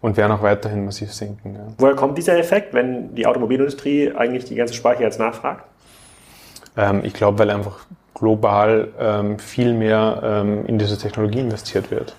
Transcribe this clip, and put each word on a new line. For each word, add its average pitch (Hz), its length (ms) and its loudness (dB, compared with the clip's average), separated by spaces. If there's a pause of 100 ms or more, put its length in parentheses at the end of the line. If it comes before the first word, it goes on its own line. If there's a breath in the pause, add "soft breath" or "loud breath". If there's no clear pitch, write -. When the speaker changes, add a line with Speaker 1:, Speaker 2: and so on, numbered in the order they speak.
Speaker 1:
und 110 160 0
werden 104 140 4
auch 104 100 0
weiterhin 104 420 0
massiv 101 300 -10
sinken, 101 400 -12
ja. 104 60 -14 (180)
Speaker 2:
Woher 135 160 6
kommt 139 240 0
dieser 175 180 2
Effekt, 185 380 0
wenn 123 400 -2
die 113 120 0
Automobilindustrie 139 880 0
eigentlich 123 300 -4
die 117 120 -10
ganze 117 180 -2
Speicher 123 260 0
jetzt 110 180 -2
nachfragt? 117 460 -4 (1120 loud breath)
Speaker 1:
Ähm, 101 280 2
ich 104 100 -6
glaub, 101 240 2
weil 107 100 4
einfach 101 380 -4 (260)
global, 110 760 2 (120)
ähm, 104 380 0
viel 120 340 0
mehr, 110 500 2
ähm, 104 440 0
in 113 120 0
diese 104 200 0
Technologie 107 420 -2
investiert 110 500 -4
wird. - 280 -6